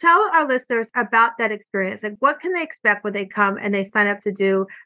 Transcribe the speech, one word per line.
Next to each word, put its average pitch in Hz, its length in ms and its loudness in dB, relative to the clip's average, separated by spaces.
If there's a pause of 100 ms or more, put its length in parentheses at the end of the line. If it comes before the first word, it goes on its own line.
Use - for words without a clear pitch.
tell 359 320 4
our 320 140 2
listeners 247 480 -2
about 233 440 2
that 226 120 -2
experience. 202 540 -6
Like, 208 160 -8
what 294 180 0
can 359 140 -4
they 349 100 -4
expect 214 400 -2
when 208 100 -4
they 202 140 -6
come 202 340 0
and 202 140 -4
they 196 80 0
sign 208 240 0
up 202 140 -2
to 208 100 -6
do 190 360 0 (200)